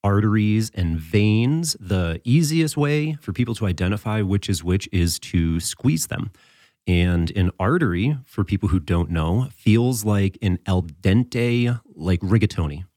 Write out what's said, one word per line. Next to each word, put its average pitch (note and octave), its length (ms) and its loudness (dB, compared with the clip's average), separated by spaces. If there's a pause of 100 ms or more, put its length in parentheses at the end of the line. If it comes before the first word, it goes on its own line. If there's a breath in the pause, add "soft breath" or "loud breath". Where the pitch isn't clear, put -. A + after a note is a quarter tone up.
arteries G#2+ 680 2
and E2 240 -2
veins, A2 800 0
the F2+ 440 -2
easiest D#3 520 2
way D3+ 460 0
for G#2+ 100 -8
people A#2+ 240 -2
to G#2+ 120 -2
identify G#2 540 -2
which G2 280 -2
is E2+ 140 -2
which F2+ 280 -2
is F2 280 0
to E2 400 0
squeeze - 480 -2
them. - 240 -8 (560 soft breath)
And F2 500 2
an F#2 220 2
artery, A#2+ 680 0
for - 180 -4
people G2 260 -2
who F#2 100 2
don't E2+ 320 0
know, F2 440 0
feels A2+ 480 2
like G2+ 380 0
an F#2 240 0
al F#2 180 0
dente, A#2+ 960 0 (160)
like F2 240 0
rigatoni F2+ 640 0 (140)